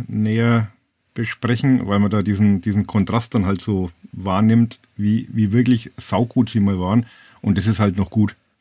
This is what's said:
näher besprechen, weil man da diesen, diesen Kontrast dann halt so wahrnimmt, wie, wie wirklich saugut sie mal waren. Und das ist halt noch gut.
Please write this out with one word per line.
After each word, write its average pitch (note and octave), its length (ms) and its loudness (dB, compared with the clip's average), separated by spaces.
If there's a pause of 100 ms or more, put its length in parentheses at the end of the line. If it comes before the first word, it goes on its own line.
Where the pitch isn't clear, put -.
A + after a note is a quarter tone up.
näher A2 600 0 (440)
besprechen, A#2+ 760 -2
weil G2+ 120 2
man G2+ 120 2
da G#2 100 0
diesen, G2+ 400 2
diesen G#2 260 -2
Kontrast A2 480 -2
dann G2 100 0
halt F#2+ 140 -2
so F#2 320 -4 (220)
wahrnimmt, A2 680 2 (160)
wie, G#2 380 -2
wie G#2+ 180 0
wirklich A#2+ 460 0
saugut A#2 520 -2
sie A2+ 120 -2
mal G2 180 0
waren. G#2 260 0 (360)
Und G2 160 0
das G2 100 0
ist A2 120 0
halt G2+ 180 2
noch F#2+ 140 -2
gut. G#2 240 0 (260)